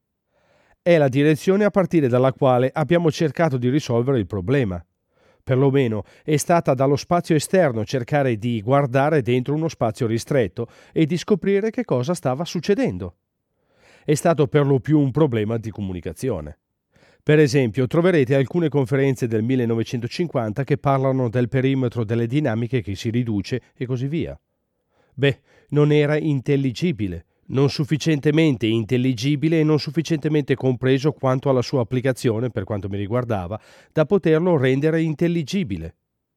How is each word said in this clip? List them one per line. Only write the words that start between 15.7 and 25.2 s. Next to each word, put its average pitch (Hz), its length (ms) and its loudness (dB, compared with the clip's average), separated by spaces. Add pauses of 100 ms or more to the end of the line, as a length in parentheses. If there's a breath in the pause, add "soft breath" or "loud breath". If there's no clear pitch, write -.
comunicazione. 92 880 -8 (640 soft breath)
Per 151 180 6
esempio, 127 480 2
troverete 160 480 2
alcune 151 320 0
conferenze 135 580 0
del 110 160 0
millenovecentocinquanta 117 1200 -2
che 135 160 -2
parlano 135 500 0
del 123 200 -2
perimetro 131 560 -2
delle 117 240 -2
dinamiche 120 540 -2
che 101 120 -8
si 113 160 -4
riduce 113 520 -2 (140 soft breath)
e 131 100 -8
così 127 200 -4
via. 117 320 -6 (760)
Beh, 135 260 0 (300 soft breath)